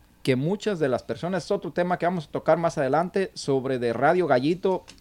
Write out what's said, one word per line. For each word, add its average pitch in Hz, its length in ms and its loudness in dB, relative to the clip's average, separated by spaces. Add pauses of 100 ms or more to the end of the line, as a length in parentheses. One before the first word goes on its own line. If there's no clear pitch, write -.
(240)
que 131 120 2
muchas 180 440 -2
de 151 100 2
las 120 140 0
personas, 170 420 -6
es - 60 -2
otro 196 200 -4
tema 175 260 -2
que 165 80 -2
vamos 175 220 -2
a - 40 -20
tocar 160 260 2
más 165 200 -2
adelante, 165 560 0
sobre 131 460 -2
de 117 140 0
Radio 160 340 4
Gallito, 165 560 0 (180)